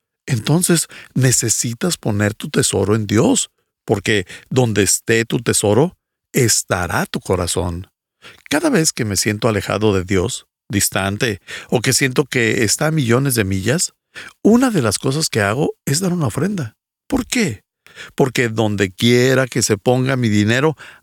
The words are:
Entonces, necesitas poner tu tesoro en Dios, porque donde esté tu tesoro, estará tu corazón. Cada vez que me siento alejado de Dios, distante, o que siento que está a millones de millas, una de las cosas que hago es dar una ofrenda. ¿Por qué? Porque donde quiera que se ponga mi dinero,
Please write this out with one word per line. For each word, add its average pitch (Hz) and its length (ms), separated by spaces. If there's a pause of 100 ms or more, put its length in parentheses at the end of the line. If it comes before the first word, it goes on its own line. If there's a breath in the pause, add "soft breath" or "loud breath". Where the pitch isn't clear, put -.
(260)
Entonces, 151 600 (280 loud breath)
necesitas 123 840
poner 104 380
tu - 160
tesoro 104 440
en 110 120
Dios, 135 440 (340)
porque 104 420 (220 loud breath)
donde 117 340
esté 113 420
tu 135 160
tesoro, 113 560 (360)
estará 107 760
tu - 140
corazón. 90 680 (580 loud breath)
Cada 311 220
vez 160 220
que 127 120
me 101 120
siento 107 320
alejado 104 460
de 92 100
Dios, 92 420 (220)
distante, 101 720 (280 loud breath)
o 120 120
que 131 120
siento 135 320
que 120 400
está 151 240
a 156 40
millones 135 420
de 110 100
millas, 98 500 (480 loud breath)
una 240 280
de 180 120
las 107 160
cosas 139 300
que 113 120
hago 117 340 (120)
es 139 140
dar 185 120
una 170 140
ofrenda. 147 500 (320)
¿Por 262 180
qué? 170 380 (500 loud breath)
Porque 127 340
donde 104 440
quiera 123 560
que 123 140
se 107 140
ponga 127 400
mi 123 120
dinero, 113 480 (260 loud breath)